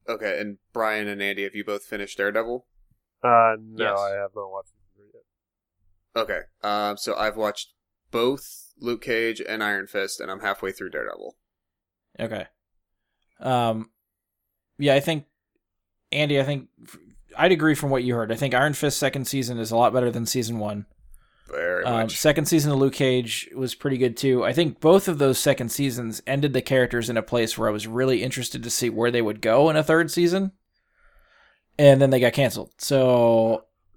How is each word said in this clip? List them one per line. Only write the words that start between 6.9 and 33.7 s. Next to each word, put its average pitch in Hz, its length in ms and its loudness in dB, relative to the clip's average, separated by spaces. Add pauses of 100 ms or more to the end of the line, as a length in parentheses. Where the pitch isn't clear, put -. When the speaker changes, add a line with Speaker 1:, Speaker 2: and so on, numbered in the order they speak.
Speaker 1:
so - 180 -6
I've 107 220 -4
watched 107 360 -6 (380)
both - 680 -4
Luke 117 240 -6
Cage 113 380 -2
and 110 220 -6
Iron 101 240 -2
Fist, 95 320 -6
and 85 120 -10
I'm 95 100 -12
halfway 98 300 -4
through 95 200 -12
Daredevil. 50 440 -10 (840)
Speaker 3:
Okay. 110 260 -8 (920)
Um, 117 520 -2 (880)
yeah, 143 160 4
I 143 40 4
think, 151 260 -2 (880)
Andy, 147 280 2
I 135 40 2
think 135 260 -6 (140)
f-, - 140 -20 (400)
I'd 170 140 4
agree 156 240 4
from 139 160 -4
what 131 120 0
you 123 120 0
heard. 113 160 -2
I 113 40 -2
think 127 200 -2
Iron 143 180 2
Fist 143 240 -2
second 135 280 -2
season 123 340 -4
is 110 120 -6
a 117 60 0
lot 117 160 4
better 123 160 2
than 117 160 -4
season 117 320 -4
one. 104 300 -8 (600)
Speaker 1:
Very 90 380 -4
Speaker 3:
Um, 123 160 0
Speaker 1:
much. 113 160 -4
Speaker 3:
second 151 300 2
season 151 240 2
of 139 80 0
Luke 135 160 2
Cage 127 600 -2
was 131 200 -6
pretty 135 240 -4
good 120 180 0
too. 127 260 2
I 120 100 0
think 151 260 0
both 180 280 6
of 165 120 -2
those 135 180 4
second 127 320 0
seasons 123 560 -4
ended 143 280 -2
the 127 100 0
characters 123 480 0
in 113 60 -4
a 110 40 2
place 113 360 -2
where 110 120 0
I - 20 2
was 107 160 -6
really 120 360 0
interested 127 400 -6
to 117 80 -8
see 123 180 -2
where 113 220 0
they 120 100 2
would 107 200 -2
go 123 280 6
in 156 60 2
a 156 80 2
third 160 260 2
season, 180 440 0 (1200)
and 139 240 8
then 139 80 6
they 131 100 4
got 120 140 4
canceled. 127 460 -2
So 117 840 4 (320)